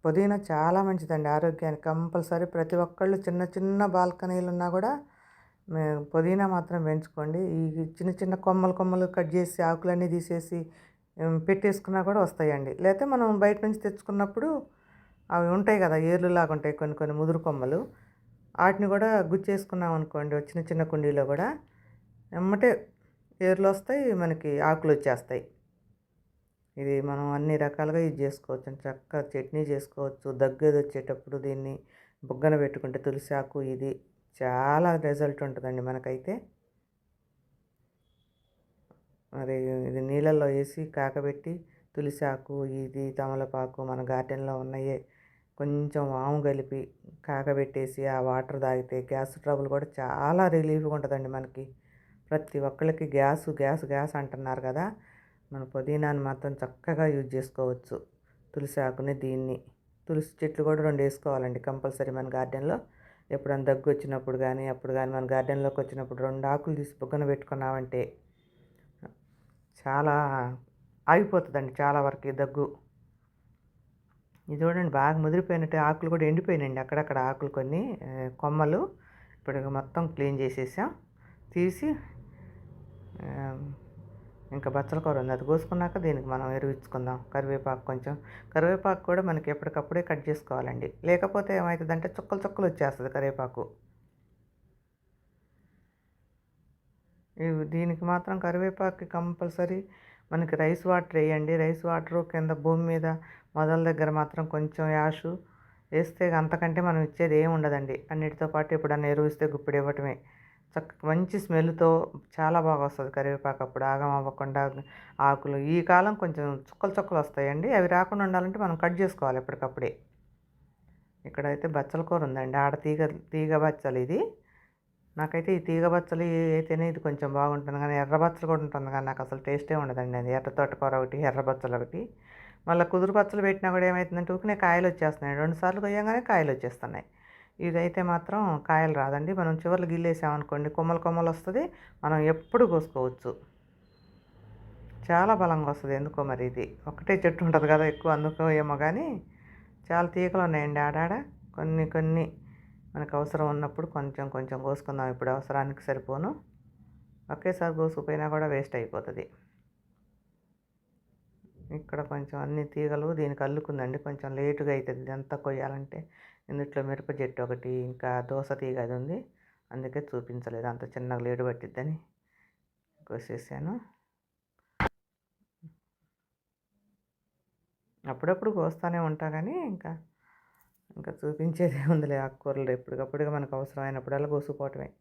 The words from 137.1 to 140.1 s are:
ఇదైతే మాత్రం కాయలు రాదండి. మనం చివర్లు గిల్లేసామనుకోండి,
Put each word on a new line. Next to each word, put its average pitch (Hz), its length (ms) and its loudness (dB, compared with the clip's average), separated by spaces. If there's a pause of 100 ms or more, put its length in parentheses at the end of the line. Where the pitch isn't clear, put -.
ఇదైతే 170 440 0
మాత్రం 175 380 0 (200)
కాయలు 156 340 4
రాదండి. 143 400 0
మనం 170 220 2
చివర్లు 175 300 0
గిల్లేసామనుకోండి, 156 840 0